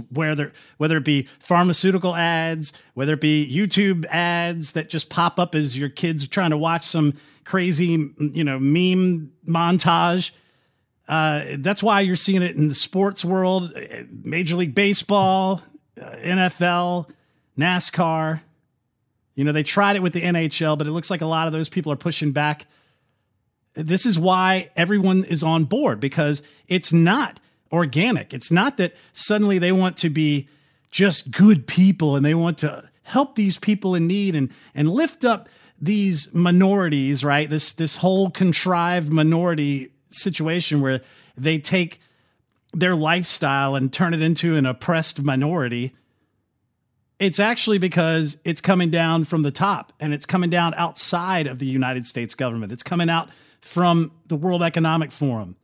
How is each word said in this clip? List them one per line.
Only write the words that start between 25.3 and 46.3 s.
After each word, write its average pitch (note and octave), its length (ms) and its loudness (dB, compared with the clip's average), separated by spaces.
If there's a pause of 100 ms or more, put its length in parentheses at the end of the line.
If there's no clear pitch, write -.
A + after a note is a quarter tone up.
on D#3+ 220 2
board, F#3+ 340 0
because D3 420 -2 (280)
it's F3 240 0
not F3+ 480 2 (320)
organic. E3 600 0
It's - 160 -6
not G3 280 2
that F3+ 180 -2 (160)
suddenly G#3 480 0
they F3 140 2
want F#3 240 0
to E3+ 120 0
be D3 380 0 (440)
just F3+ 380 2
good F#3 380 6
people E3+ 480 4
and C#3 100 2
they D3+ 80 4
want E3+ 260 0
to - 300 -6 (140)
help C#4 320 -2
these G3+ 220 0
people G3 360 0
in E3 140 2
need G3 260 0
and, C#3 160 0 (240)
and D3 160 0
lift C4+ 360 0
up A3 240 0 (300)
these F#3+ 540 0
minorities, F3 920 2
right? D3 240 2
This, D3+ 240 -2
this D#3+ 240 -4
whole F#3+ 320 2
contrived F3 840 0
minority D#3 800 2 (180)
situation D#3+ 680 -2
where C3 220 0 (340)
they D#3 240 -2
take F3+ 400 -4 (720)
their F3+ 240 2
lifestyle D3+ 800 0
and C3+ 160 0
turn E3+ 220 0
it D#3+ 80 0
into E3 340 2
an C#3+ 100 2
oppressed D#3 560 -2
minority. C3+ 720 -2 (1300)